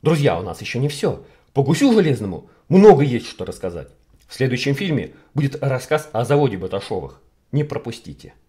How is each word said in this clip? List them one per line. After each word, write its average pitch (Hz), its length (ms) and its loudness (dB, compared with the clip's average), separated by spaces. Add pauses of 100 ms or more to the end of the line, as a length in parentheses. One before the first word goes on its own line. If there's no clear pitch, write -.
Друзья, 139 380 2
у - 20 -8
нас 85 200 -10
ещё 117 180 -6
не 139 80 0
всё. 147 380 -4 (280)
По 143 80 0
Гусю 226 320 2
Железному 117 560 0 (200)
много 185 340 8
есть 120 240 -2
что - 180 -12
рассказать. 85 440 -10 (380)
В - 60 -20
следующем 131 420 -2
фильме 160 380 -4 (200)
будет 139 300 -2
рассказ 135 480 -4
о 117 140 -2
заводе 135 320 2
Баташовых. 92 640 -8 (320)
Не 147 100 0
пропустите. - 720 -12 (160)